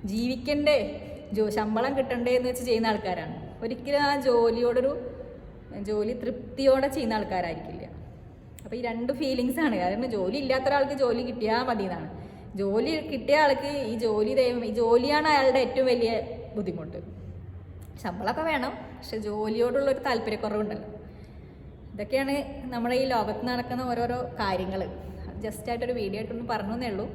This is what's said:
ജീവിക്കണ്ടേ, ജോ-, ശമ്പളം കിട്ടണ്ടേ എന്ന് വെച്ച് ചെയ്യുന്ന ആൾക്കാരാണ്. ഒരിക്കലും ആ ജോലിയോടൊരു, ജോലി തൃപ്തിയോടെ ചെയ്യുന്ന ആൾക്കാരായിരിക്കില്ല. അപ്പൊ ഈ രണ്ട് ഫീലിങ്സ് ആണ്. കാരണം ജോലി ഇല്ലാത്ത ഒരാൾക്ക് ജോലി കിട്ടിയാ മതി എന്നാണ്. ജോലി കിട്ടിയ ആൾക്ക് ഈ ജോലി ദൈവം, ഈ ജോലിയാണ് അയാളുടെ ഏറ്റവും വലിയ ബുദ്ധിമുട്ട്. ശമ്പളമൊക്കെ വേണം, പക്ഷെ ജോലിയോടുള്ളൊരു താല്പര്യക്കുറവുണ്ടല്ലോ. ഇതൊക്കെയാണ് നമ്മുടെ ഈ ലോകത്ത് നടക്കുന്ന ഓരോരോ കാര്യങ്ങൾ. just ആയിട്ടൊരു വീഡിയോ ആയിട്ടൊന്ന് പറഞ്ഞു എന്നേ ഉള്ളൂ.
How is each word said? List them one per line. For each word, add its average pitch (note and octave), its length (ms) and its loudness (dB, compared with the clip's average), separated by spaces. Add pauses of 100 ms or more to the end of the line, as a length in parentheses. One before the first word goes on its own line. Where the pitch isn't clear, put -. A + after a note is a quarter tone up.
ജീവിക്കണ്ടേ, C4 720 2 (560)
ജോ-, G#3+ 180 2
ശമ്പളം A3+ 480 2
കിട്ടണ്ടേ B3 380 0
എന്ന് B3 120 2
വെച്ച് B3 160 -4
ചെയ്യുന്ന A3+ 220 2
ആൾക്കാരാണ്. F#3 760 -4
ഒരിക്കലും C4 380 0
ആ C#4+ 180 4
ജോലിയോടൊരു, A#3+ 720 4 (960)
ജോലി G#3+ 240 0
തൃപ്തിയോടെ C4+ 760 2
ചെയ്യുന്ന B3+ 260 0
ആൾക്കാരായിരിക്കില്ല. F3 720 -4 (760)
അപ്പൊ A3+ 120 -8
ഈ B3 40 -6
രണ്ട് A#3+ 320 -2
ഫീലിങ്സ് C4 480 0
ആണ്. B3+ 160 4
കാരണം G3+ 340 0
ജോലി G#3 280 0
ഇല്ലാത്ത C4 260 0
ഒരാൾക്ക് C#4 380 4
ജോലി A#3+ 200 2
കിട്ടിയാ A#3 400 0
മതി A#3 200 0
എന്നാണ്. E3+ 260 -4 (500)
ജോലി G#3 320 2 (220)
കിട്ടിയ C#4 320 4
ആൾക്ക് C#4 260 4 (220)
ഈ - 20 0
ജോലി A3 400 2
ദൈവം, B3 300 4
ഈ A3 60 -2
ജോലിയാണ് B3 580 4
അയാളുടെ C4+ 300 6
ഏറ്റവും C4 280 4
വലിയ A#3 360 4 (340)
ബുദ്ധിമുട്ട്. E3+ 440 -6 (1000)
ശമ്പളമൊക്കെ G#3+ 400 -2
വേണം, C#4+ 280 0
പക്ഷെ - 480 -10 (100)
ജോലിയോടുള്ളൊരു A#3+ 680 2
താല്പര്യക്കുറവുണ്ടല്ലോ. G#3+ 920 -2 (1040)
ഇതൊക്കെയാണ് C4+ 420 0 (360)
നമ്മുടെ A#3+ 220 0
ഈ C4+ 100 4
ലോകത്ത് A3 440 0
നടക്കുന്ന B3 340 -2
ഓരോരോ A#3+ 380 0 (220)
കാര്യങ്ങൾ. F#3+ 400 0 (640)
just G#3+ 240 -6
ആയിട്ടൊരു A#3+ 240 -2
വീഡിയോ G#3 280 -4
ആയിട്ടൊന്ന് A#3 320 -6
പറഞ്ഞു G#3 220 -2
എന്നേ B3 180 -4
ഉള്ളൂ. G3+ 220 -4